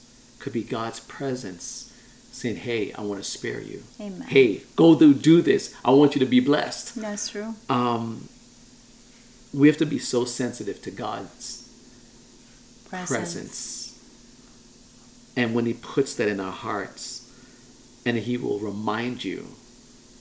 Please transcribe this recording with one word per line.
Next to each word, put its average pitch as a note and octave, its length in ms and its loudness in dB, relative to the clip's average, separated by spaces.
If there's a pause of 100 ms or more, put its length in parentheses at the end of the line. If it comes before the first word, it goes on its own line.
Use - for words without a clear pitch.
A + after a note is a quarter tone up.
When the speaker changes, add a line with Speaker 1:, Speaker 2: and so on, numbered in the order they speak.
(380)
Speaker 1:
could - 140 -10
be A#2 100 -2
God's A2+ 380 -8
presence - 920 -10 (400)
saying, A2 240 -6
"Hey, A2+ 360 -4
I - 80 -12
wanna G2+ 240 -6
spare A#2+ 360 -8
you. G#2 220 -12 (180)
Speaker 2:
Amen. G3 220 -12
Speaker 1:
Hey, B2 400 4 (140)
go D#3+ 180 10
do, D3+ 180 10
do D3 300 6
this. - 320 0 (100)
I A#2+ 60 2
want C#3 240 8
you C#3+ 60 2
to B2+ 60 2
be B2 140 4
blessed." - 560 0
Speaker 2:
That's G#3 320 -8
true. G#3+ 260 -8 (140)
Speaker 1:
Um, A#2 600 -2 (1200)
we C#3+ 160 8
have D3 100 6
to D#3+ 80 2
be - 120 -2
so B2 260 -2
sensitive A2 580 -6
to - 80 -12
God's - 800 -10 (1200)
Speaker 2:
Presence. F3+ 220 -8
Speaker 1:
presence. - 880 -8 (1400)
And A#2 180 0
when A#2 120 0
he A#2 80 0
puts - 420 -2
that A2 120 0
in G2 120 -2
our F#2+ 120 -6
hearts, - 760 -10 (760)
and A#2+ 140 0
he A#2 180 -4
will A#2+ 220 -2
remind G#2+ 640 -6
you - 300 -10 (680)